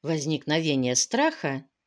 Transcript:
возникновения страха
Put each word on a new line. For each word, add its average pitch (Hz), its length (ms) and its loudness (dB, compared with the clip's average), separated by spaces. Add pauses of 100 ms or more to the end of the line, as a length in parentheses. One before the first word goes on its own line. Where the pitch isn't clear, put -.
возникновения 147 920 0
страха 226 680 0 (200)